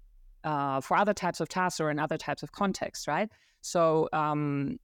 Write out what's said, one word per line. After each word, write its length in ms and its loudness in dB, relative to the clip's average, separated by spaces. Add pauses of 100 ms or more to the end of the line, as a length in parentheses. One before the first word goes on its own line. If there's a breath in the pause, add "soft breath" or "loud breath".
(440)
uh, 380 0
for 160 2
other 160 4
types 260 -2
of 100 -2
tasks 300 0
or 120 0
in 80 -2
other 180 -2
types 240 -6
of 100 -10
contexts, 560 -4
right? 220 0 (320 soft breath)
So, 520 2
um, 720 0